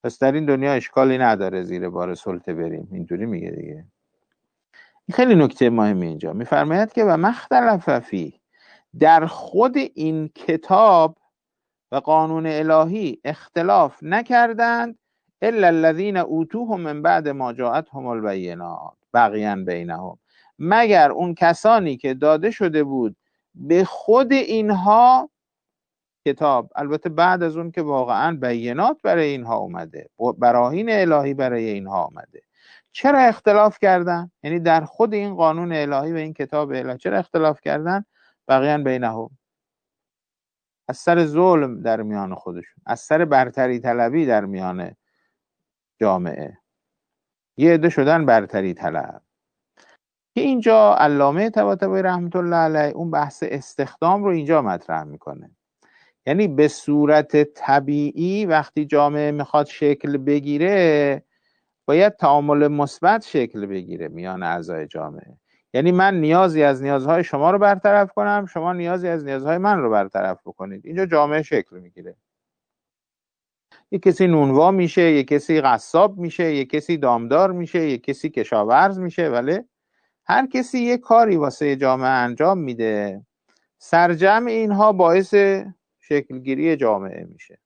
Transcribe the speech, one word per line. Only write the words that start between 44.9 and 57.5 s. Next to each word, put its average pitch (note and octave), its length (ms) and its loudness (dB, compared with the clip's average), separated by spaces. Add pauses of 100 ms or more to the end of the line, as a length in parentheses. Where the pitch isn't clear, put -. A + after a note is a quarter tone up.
جامعه، F2+ 560 -2 (1000)
یه E3 160 6
عده E3 160 2
شدن D3+ 360 2
برتری G2+ 480 2
طلب. D#2+ 480 -8 (1120)
که B3 60 -2
اینجا A3+ 580 6
علامهٔ D3 500 2
طباطبایی G3 540 0
رحمت F3 320 -4
الله F3 200 -2
علیه D#3 400 0
اون E3 160 -8
بحث D3 360 -4
استخدام D#3+ 760 -4
رو G3+ 60 0
اینجا D#3+ 320 0
مطرح E2+ 420 -6
می‌کنه. D2 480 -18 (760)
یعنی F3+ 220 0
به D3 200 2
صورت D3 760 2
طبیعی D3 1040 -2